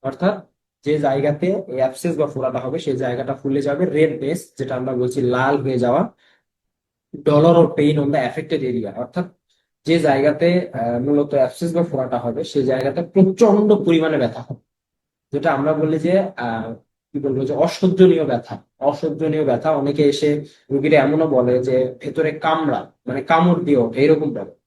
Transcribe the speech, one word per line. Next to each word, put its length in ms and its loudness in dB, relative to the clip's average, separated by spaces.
অর্থাৎ 340 -2
যে 120 0
জায়গাতে 500 0
অ্যাবসেস 500 -4
বা 100 0
ফোড়াটা 320 -4
হবে 200 -6
সেই 180 -4
জায়গাটা 360 -4
ফুলে 280 -4
যাবে, 240 -2
রেড 360 0
বেস, 180 -4
যেটা 180 -6
আমরা 180 -4
বলছি 280 -2
লাল 360 0
হয়ে 200 -2
যাওয়া, 360 0
dolor 400 4
or 200 6
pain 200 2
on 180 0
the 140 0
affected 340 -6
area, 240 -6
অর্থাৎ 320 -8
যে 140 2
জায়গাতে, 760 2
আহ, 260 -2
মূলত 340 0
অ্যাবসেস 420 0
বা 80 2
ফোড়াটা 340 -4
হবে 260 -6
সেই 200 -2
জায়গাতে 380 -2
প্রচন্ড 760 4
পরিমাণে 420 2
ব্যথা 240 -4
হবে, 200 -14
যেটা 180 0
আমরা 220 0
বলি 260 0
যে, 200 2
আহ, 540 -6
কি 40 -4
বলবো, 260 -2
যে 80 -4
অসহ্যনীয় 720 4
ব্যথা, 360 -6
অসহ্যনীয় 640 -2
ব্যথা। 260 0
অনেকে 320 0
এসে 420 0
রুগীরা 260 2
এমনও 300 2
বলে 360 2
যে 360 0
ভেতরে 320 -4
কামড়া, 600 -2
মানে 140 -6
কামড় 420 2
দিয়ে 140 2
ওঠে, 280 0
এরকম 280 2
বলে 180 -10